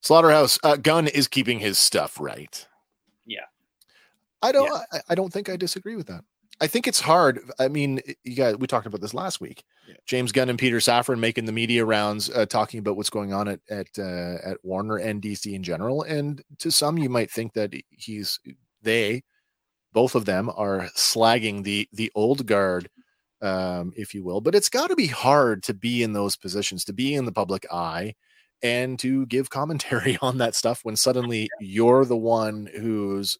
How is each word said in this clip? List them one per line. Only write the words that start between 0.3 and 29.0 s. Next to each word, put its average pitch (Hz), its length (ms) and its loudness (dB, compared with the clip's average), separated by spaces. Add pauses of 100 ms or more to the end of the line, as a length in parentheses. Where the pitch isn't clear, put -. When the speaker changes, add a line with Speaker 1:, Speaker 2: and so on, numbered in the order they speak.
Speaker 1:
uh, 151 100 6
Gunn 156 320 0
is 143 220 2
keeping 120 320 0
his 101 180 0
stuff - 400 2
right. 73 480 -12 (580)
Speaker 2:
Yeah. 110 200 -12 (960)
Speaker 1:
I 226 80 4
don't, 277 160 4
Speaker 2:
Yeah. 285 160 -4 (100)
Speaker 1:
I, 160 80 -4 (100)
I 170 40 4
don't 180 180 -2
think 202 160 -6
I 190 60 -4
disagree 185 400 -6
with 190 140 -10
that. 87 160 -14 (360)
I 160 60 2
think 240 220 0
it's - 100 0
hard. 147 400 6 (220)
I 131 80 4
mean, 143 360 0
y-, 139 200 -12
you 127 100 -10
guys, 123 220 2
we 131 100 -2
talked 117 220 -2
about 101 120 -8
this 101 140 -8
last 175 260 -6
week. - 220 -14 (240)
Speaker 3:
Yeah. 85 80 -20 (100)
Speaker 1:
James 123 280 0
Gunn 127 160 2
and 120 100 -2
Peter 120 200 2
Safran 120 420 2
making 113 240 0
the 110 80 -6
media 117 320 2
rounds, 104 460 0
uh, 110 160 2
talking 110 340 -2
about 101 160 -2
what's 104 140 -4
going 101 220 -6
on 101 140 -2
at, 98 140 -6 (100)
at, 101 160 -8 (100)
uh, 87 480 -6
at 92 200 -8
Warner 98 320 -4
and 104 260 -4
D 104 140 -6
C 101 180 -8
in 95 80 -8
general. 95 400 -4
And 147 400 -4 (160)
to 165 140 -2
some, 151 260 2
you 147 100 0
might 120 220 -2
think 113 220 -6
that 104 200 -4 (180)
he's, - 500 -10 (420)
they, 110 400 0 (680)
both 123 240 4
of 113 80 2
them 98 320 0
are 98 400 -2
slagging 113 680 2
the, 101 300 -2
the 110 240 -4
old 123 280 2
guard, 98 460 2 (500)
um, 92 540 -4
if 104 200 -12
you 98 100 -10
will. 90 160 -2
But 156 160 2
it's 202 120 4
gotta 339 280 0
be 262 100 2
hard 127 560 4
to 113 120 -4
be 120 280 0
in 110 100 0
those 101 220 0
positions, 98 520 -6
to 104 60 -10
be 131 220 -2
in 135 100 0
the 117 60 -4
public 95 420 -4
eye, 175 440 -6 (480)
and 123 320 0
to 131 300 0